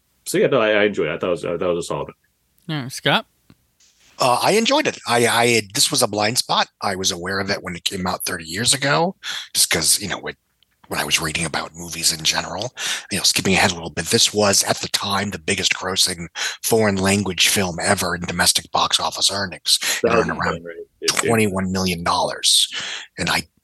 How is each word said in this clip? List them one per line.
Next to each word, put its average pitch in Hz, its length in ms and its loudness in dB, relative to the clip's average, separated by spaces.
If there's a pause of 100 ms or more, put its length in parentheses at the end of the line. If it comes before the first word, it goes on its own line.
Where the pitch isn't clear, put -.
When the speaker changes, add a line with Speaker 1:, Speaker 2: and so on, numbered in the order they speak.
(260)
Speaker 1:
So 170 140 -2
yeah, 196 80 4
no, 135 120 4
I, 107 120 2
I 104 140 4
enjoyed 92 240 0
it. 82 40 -2
I 82 60 -6
thought 104 80 -2
it - 20 0
was, 85 160 -2
I 87 120 -2
thought 90 120 0
it 87 60 2
was 85 100 -4
a - 20 -12
solid 71 200 -4
one. - 60 -16 (560)
Speaker 2:
All 151 140 -6
right, 127 80 -10
Scott? 170 340 0 (920)
Speaker 3:
Uh, 123 240 4
I 131 80 4
enjoyed 220 340 4
it. 117 220 -2
I, 120 180 4
I, 117 360 4 (120)
this - 160 2
was 131 140 2
a 117 40 4
blind 104 300 0
spot. 196 300 0 (140)
I 104 140 -2
was 92 140 -2
aware 92 300 -4
of 98 100 -4
it 95 140 -4
when 90 120 -8
it 85 80 -12
came 92 220 -4
out 90 200 -4
thirty 82 200 -6
years - 300 0
ago, 151 400 0 (400)
just - 160 2
'cause, - 280 2
you 104 80 -6
know, - 200 -6
it, - 100 -10 (500)
when 95 120 -4
I 73 40 -2
was 73 160 0
reading 80 260 -2
about 76 280 -6
movies 82 400 -2
in 80 100 -8
general, 98 500 -2 (380)
you 98 60 -2
know, 85 60 -2
skipping - 300 2
ahead 92 180 4
a 90 40 -8
little 82 140 -10
bit, 85 160 -6
this - 260 4
was 104 320 4
at - 140 0
the - 120 -6
time 101 420 -2
the 90 80 -10
biggest 92 340 0
grossing 92 540 -2 (340)
foreign 107 360 4
language 95 500 2
film 87 340 0
ever 92 320 0
in 85 80 -4
domestic 87 500 0
box - 280 2
office - 320 0
earnings. - 480 -2 (240)
It 117 40 2
earned 117 60 4
Speaker 1:
Thousand 113 180 2
Speaker 3:
around - 80 -4
Speaker 1:
million, 85 260 -2
right? 85 100 -12 (260)
It, 104 100 0 (120)
it - 40 0
Speaker 3:
twenty-one 95 440 2
million 92 320 0
dollars. - 680 2 (460)
And - 140 0
I 85 160 -2 (160)